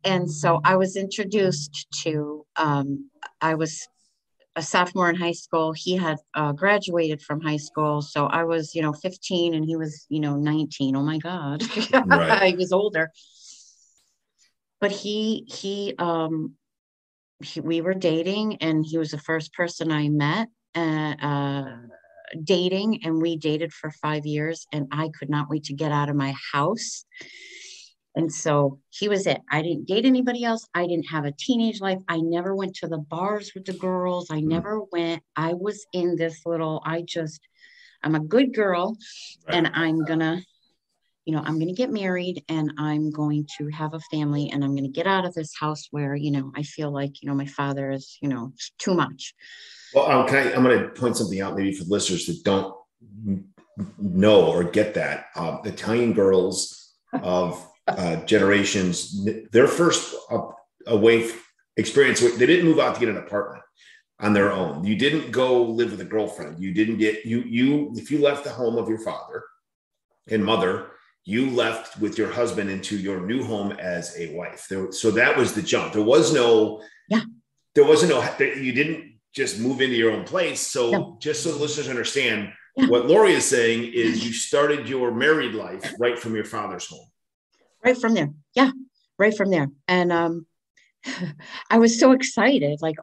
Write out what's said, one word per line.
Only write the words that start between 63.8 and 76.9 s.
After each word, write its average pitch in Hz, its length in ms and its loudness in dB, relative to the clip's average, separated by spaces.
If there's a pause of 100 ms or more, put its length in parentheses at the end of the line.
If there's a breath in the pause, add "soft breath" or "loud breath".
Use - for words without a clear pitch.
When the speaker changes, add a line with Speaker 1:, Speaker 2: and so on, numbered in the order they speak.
Speaker 2:
on 107 140 2
their 101 200 4
own. 82 320 -4
You 107 100 2
didn't 135 360 0
go 127 320 4
live 113 280 0
with 98 100 -10
a 90 40 -10
girlfriend. 87 540 -4
You 95 140 -6
didn't 107 260 2
get, 107 260 0
you, 113 160 -2
you, 123 540 2
if 117 160 -8
you 147 80 0
left 143 260 2
the - 40 -8
home 117 280 -2
of 107 120 -2
your 110 100 -2
father - 440 -8 (840)
and 110 140 2
mother, 98 480 0 (320 loud breath)
you 123 260 0
left 113 500 -2
with 104 180 -2
your 104 140 0
husband 107 380 -2
into 95 280 -6
your 92 280 -4
new 123 180 -2
home 101 300 -4
as 87 440 -8
a 80 160 -8
wife. 85 360 -12
There, 95 220 -6
so 110 200 2
that 123 260 4
was 117 160 2
the 104 80 -2
jump. 95 320 0
There 107 100 2
was 156 300 6
no, 113 480 4 (280 loud breath)